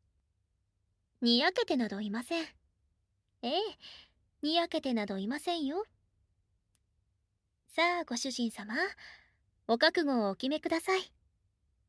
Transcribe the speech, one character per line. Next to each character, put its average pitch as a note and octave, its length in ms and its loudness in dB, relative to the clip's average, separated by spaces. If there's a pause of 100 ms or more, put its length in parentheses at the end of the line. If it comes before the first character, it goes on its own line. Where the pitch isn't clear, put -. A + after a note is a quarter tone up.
(1200)
に A#3+ 180 6
や E4 140 4
け A#4+ 120 2
て D#4+ 120 2
な A3+ 120 2
ど G3+ 120 -4
い G#3+ 100 -4
ま A3+ 140 -4
せ E4 180 -2
ん。 D#4+ 60 -8 (960)
え C4 140 -2
え、 F#4+ 40 2 (840)
に D#4 140 0
や E4+ 120 2
け D#4 120 -2
て C4 120 -2
な G#3+ 140 0
ど G3 120 -4
い G3 100 -4
ま C#4+ 100 -4
せ F4 140 -2
ん E4 120 -2
よ。 E4 220 -4 (1800)
さ F4 320 2
あ、 D#4+ 40 -6
ご A#3+ 120 -6
主 C4+ 160 -4
人 A#3 180 -2
様、 G#3+ 240 -8 (920)
お A#3 100 4
覚 D#4 220 4
悟 A#3+ 260 2
を G3 40 2
お F#3+ 40 -4
決 C4 160 -4
め D4+ 100 -2
く - 80 -6
だ E4 120 0
さ F#4+ 180 2
い。 - 140 -6 (760)